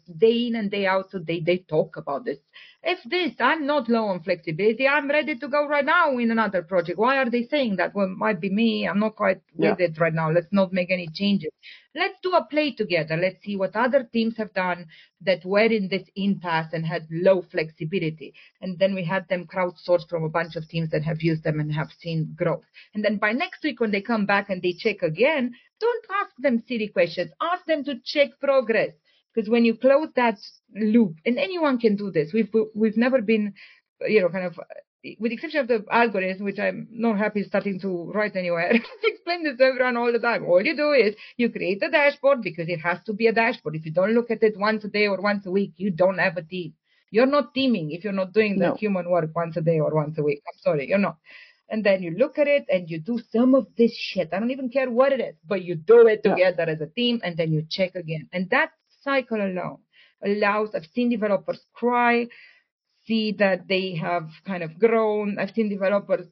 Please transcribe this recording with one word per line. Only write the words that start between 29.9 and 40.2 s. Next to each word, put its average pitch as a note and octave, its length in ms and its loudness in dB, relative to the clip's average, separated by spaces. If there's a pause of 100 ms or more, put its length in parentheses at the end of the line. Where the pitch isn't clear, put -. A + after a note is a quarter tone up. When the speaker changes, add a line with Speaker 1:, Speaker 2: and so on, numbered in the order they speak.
Speaker 1:
that A#3 220 2 (360)
loop, G#3+ 500 4
and B3 140 0
anyone D#4+ 400 0
can A3+ 180 2
do G3+ 140 -6
this, D#3+ 220 0
we've, A3 180 0 (240)
we've G#3+ 220 0
never B3+ 260 2
been, G#3 320 0 (460)
you G#3 200 2
know, F3+ 100 2
kind F3+ 160 -4
of, E3 120 -10 (600)
with A3 100 -2
the A#3 60 -4
exception D#4 240 -4
of A#3 80 -2
the A3 240 0
algorithm, G3 520 0
which G3+ 140 -6
I'm F#3 320 -4
not A3 280 -2
happy G#3 260 -2
starting G3 360 -2
to F3 320 -6
write G#3+ 220 -2
anywhere, F3 380 -2
<laughs> - 20 6
I A#3 60 4 (240)
explain F4 400 -4
this C#4 140 -4
to B3+ 60 6
everyone B3+ 320 2
all A#3+ 160 0
the A#3 60 0
time. A3 260 -2